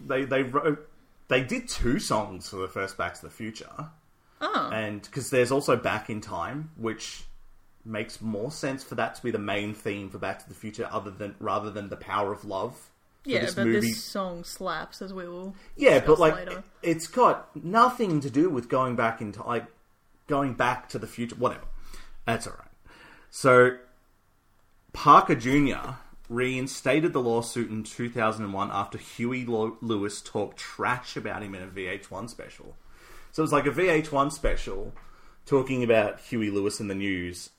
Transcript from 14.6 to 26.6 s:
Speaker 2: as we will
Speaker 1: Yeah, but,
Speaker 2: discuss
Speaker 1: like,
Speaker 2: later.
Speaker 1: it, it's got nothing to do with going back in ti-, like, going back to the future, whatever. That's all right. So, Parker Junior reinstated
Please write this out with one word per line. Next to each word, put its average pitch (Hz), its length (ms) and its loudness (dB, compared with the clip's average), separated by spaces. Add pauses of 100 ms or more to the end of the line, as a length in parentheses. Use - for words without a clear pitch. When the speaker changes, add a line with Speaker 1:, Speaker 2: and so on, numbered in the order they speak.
Speaker 2:
as 190 100 -12
we 185 140 -10
will 180 280 -10 (200)
Speaker 1:
Yeah, 254 240 8
but, 147 180 8
Speaker 2:
discuss - 40 4
Speaker 1:
like, 160 160 6
Speaker 2:
later. 180 220 -10
Speaker 1:
it, 196 60 -12 (260)
it's 160 180 -2
got - 480 4
nothing 202 640 4
to 135 100 -4
do 151 200 4
with 123 180 -4
going 131 260 2
back 113 260 0
in 104 120 -8
ti-, 101 120 -12
like, 117 220 -2 (600)
going 139 260 0
back 123 360 0
to 131 100 -6
the 110 80 -10
future, 117 260 -8
whatever. 120 300 -2 (640)
That's 117 200 -2
all 98 120 -12
right. - 100 -20 (640)
So, 127 480 8 (1120)
Parker 165 420 8
Junior 123 600 0 (320)
reinstated 131 840 0